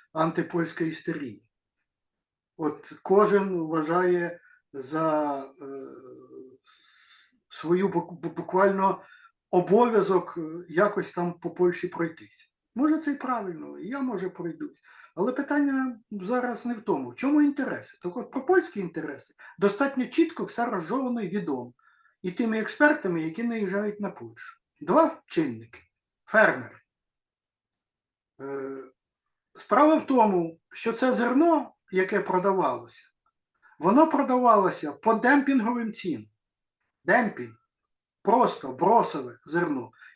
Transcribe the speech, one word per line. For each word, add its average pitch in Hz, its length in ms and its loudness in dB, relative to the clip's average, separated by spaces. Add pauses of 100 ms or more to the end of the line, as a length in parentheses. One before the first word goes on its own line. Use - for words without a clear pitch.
(120)
антипольська 165 720 -2
істерія. 156 560 -8 (1160)
От - 360 -6 (100)
кожен 190 560 2
вважає 170 840 0 (320)
за, 151 680 -2
е, 135 260 -16 (1800)
свою 180 400 0
бу-, 165 340 -4
бу-, 160 80 -6
буквально 190 680 0 (500)
обов'язок, 190 880 4
е, 165 300 -10
якось 190 420 0
там 175 220 -4
по 170 180 -10
Польщі 180 380 0
пройтися. - 580 -8 (280)
Може, 302 240 2
це 302 120 -4
і 277 40 -2
правильно, 180 640 -8
і 156 100 -12
я, 277 120 -8
може, 208 280 -6
пройдусь. 156 540 -12 (320)
Але 214 180 -2
питання 269 680 -2 (100)
зараз 233 560 -4
не 240 80 -4
в 214 80 -14
тому, 135 280 -2
в 120 40 -16
чому 294 280 2
інтереси. 277 600 -2
Так 175 140 -6
от, 165 140 -10
про 262 160 -8
польські 349 340 2
інтереси 151 540 -10 (240)
достатньо 254 480 0
чітко 330 380 0
все 233 220 -4
розжовано 233 540 -4
і 196 80 -4
відомо. 151 440 -6 (500)
І 185 80 -4
тими 220 280 -2
експертами, 214 640 2
які 160 200 -6
наїжджають 208 580 -4
на 190 100 -6
Польщу. - 480 -18 (220)
Два 277 460 2
чинники. 117 540 -4 (440)
Фермери. 165 560 2 (1600)
Е, 135 360 -10 (800)
справа 294 400 4
в 311 120 -2
тому, 196 540 2 (120)
що - 200 -4
це 254 200 0
зерно, 247 600 2 (160)
яке 190 300 0
продавалося, 180 840 -2 (760)
воно 226 280 6
продавалося 240 840 2
по 220 220 2
демпінговим 240 800 2
цінам. 123 340 -8 (800)
Демпінг. 175 580 0 (600)
Просто 202 500 2
бросове 156 720 0
зерно. 147 440 -4 (260)